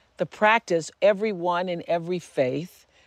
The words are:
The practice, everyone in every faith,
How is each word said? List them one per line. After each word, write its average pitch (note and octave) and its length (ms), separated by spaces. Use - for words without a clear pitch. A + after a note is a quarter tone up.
The F3+ 80
practice, G#3+ 640
everyone F#3 680
in E3+ 200
every E3+ 320
faith, C#3 680